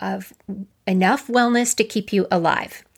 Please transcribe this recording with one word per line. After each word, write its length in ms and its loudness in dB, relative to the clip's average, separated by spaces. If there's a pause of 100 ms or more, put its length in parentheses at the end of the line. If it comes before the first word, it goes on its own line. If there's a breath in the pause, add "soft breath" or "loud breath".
of 320 -8 (540)
enough 400 2
wellness 500 2
to 80 2
keep 300 -4
you 160 2
alive. 520 -2 (160)